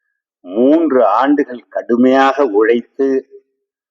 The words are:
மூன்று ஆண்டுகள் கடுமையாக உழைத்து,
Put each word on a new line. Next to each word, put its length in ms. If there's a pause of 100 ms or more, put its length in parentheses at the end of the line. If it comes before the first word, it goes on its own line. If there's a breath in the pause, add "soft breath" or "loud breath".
(400)
மூன்று 640
ஆண்டுகள் 640
கடுமையாக 760
உழைத்து, 840 (640)